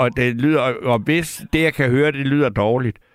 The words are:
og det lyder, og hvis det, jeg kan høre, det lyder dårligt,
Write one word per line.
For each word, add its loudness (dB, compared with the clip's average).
og 0
det 0
lyder, 2
og 2
hvis -2
det, 2
jeg 2
kan 0
høre, 2
det -6
lyder 2
dårligt, -2